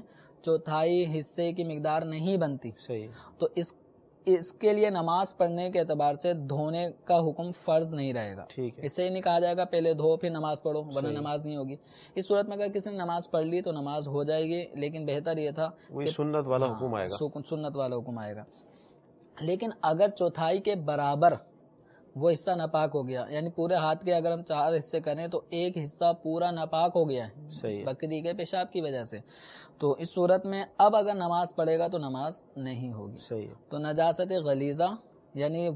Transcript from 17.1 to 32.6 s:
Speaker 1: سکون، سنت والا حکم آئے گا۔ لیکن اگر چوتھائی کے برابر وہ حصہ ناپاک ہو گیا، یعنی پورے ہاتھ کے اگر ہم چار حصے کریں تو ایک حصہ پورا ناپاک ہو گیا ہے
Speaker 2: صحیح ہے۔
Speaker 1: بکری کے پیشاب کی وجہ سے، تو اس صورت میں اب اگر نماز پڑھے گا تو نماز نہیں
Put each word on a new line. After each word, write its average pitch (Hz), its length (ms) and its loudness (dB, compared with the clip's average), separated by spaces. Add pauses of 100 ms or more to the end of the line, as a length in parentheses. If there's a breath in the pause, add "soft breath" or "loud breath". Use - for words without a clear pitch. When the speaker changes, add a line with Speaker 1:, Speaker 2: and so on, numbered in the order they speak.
Speaker 1:
سکون، 147 280 -4
سنت 151 320 -6
والا 131 200 -2
حکم 117 220 -6
آئے 104 180 -8
گا۔ 104 80 -12 (960 loud breath)
لیکن 185 300 -2 (120)
اگر 165 280 4
چوتھائی 175 480 0
کے 202 180 0
برابر 147 580 4 (840 loud breath)
وہ 160 160 4
حصہ 165 200 0
ناپاک 156 420 0
ہو 135 140 0
گیا، 127 220 -4
یعنی 151 200 -4
پورے 170 260 0
ہاتھ 160 300 2
کے 180 80 4
اگر 170 180 4
ہم 170 120 -4
چار 156 340 2
حصے 156 220 -2
کریں 156 280 -4
تو 170 220 -2
ایک 180 280 0
حصہ 165 360 2 (100)
پورا 170 280 0
ناپاک 165 440 0
ہو 160 140 4
گیا 123 180 -2
ہے - 240 -16
Speaker 2:
صحیح 104 280 -6
ہے۔ 98 40 -8
Speaker 1:
بکری 151 380 -4
کے 170 120 -2
پیشاب 180 400 -4
کی 180 80 -2
وجہ 135 220 -4
سے، 110 160 -8 (600 loud breath)
تو 143 120 4
اس 165 220 -2
صورت 185 320 4
میں 196 180 -4 (140)
اب 208 180 8
اگر 208 200 2
نماز 175 400 0
پڑھے 160 240 2
گا 170 80 2
تو 175 100 -2
نماز 143 440 -6 (140)
نہیں 127 380 -6